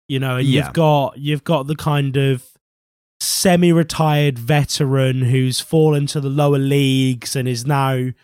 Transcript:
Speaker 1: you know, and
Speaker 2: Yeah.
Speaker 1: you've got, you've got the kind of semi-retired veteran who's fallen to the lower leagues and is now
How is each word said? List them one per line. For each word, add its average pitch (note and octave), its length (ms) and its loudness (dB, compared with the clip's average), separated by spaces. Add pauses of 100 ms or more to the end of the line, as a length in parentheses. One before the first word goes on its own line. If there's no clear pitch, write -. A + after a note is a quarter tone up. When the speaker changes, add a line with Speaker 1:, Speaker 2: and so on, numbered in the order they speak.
Speaker 1:
you C3+ 120 -2
know, C3 160 -2
and B2+ 100 0
Speaker 2:
Yeah. C3+ 200 2
Speaker 1:
you've C3+ 80 -12
got, D3+ 440 2
you've D3 260 -4
got D3 240 -2
the D3+ 80 -4
kind C#3+ 420 -2
of C3+ 260 0 (760)
semi-retired D#3+ 1160 2
veteran C3 840 0
who's B2+ 380 0
fallen D#3 460 2
to D3+ 140 -6
the C#3 100 -4
lower C#3+ 280 2
leagues C3 760 0
and B2+ 120 -2
is A#2+ 180 -6
now C3+ 420 0 (160)